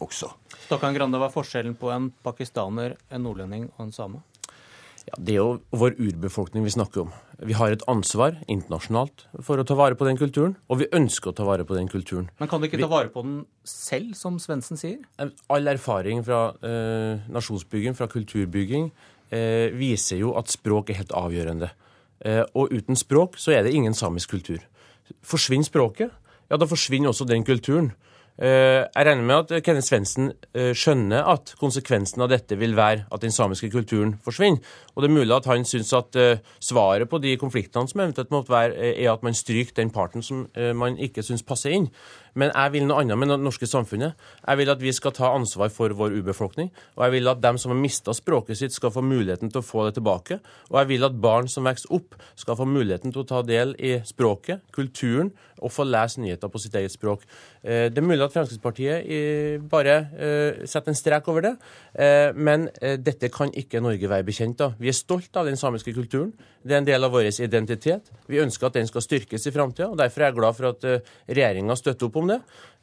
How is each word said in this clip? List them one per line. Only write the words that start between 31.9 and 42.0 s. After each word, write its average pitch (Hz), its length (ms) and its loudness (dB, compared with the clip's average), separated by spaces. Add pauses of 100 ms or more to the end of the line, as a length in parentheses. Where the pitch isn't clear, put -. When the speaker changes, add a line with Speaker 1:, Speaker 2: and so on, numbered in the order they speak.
Speaker 3:
av 123 60 2
dette 120 280 0
vil 113 160 0
være 107 380 4
at 104 80 -6
den 113 120 -2
samiske 107 380 0
kulturen 107 540 0
forsvinner. 170 380 2 (340)
Og 135 80 0
det 143 80 4
er - 20 6
mulig 123 220 6
at 131 100 2
han 123 200 4
synes 113 260 -4
at, 123 240 2
eh, 123 220 6 (240)
svaret 107 480 4
på 165 120 -2
de 135 140 0
konfliktene 123 540 -2
som 202 100 -4
eventuelt 151 300 -2
måtte 143 180 0
være, 117 300 4
eh, 120 260 0
er 117 80 4
at 110 120 -2
man 117 100 -2
stryker 117 400 -2
den 113 160 0
parten 107 340 -4
som, 131 320 -8
eh, 120 160 -2
man 120 240 -2
ikke 127 260 -6
synes 117 220 -6
passer 139 280 -4
inn. 175 180 0 (460)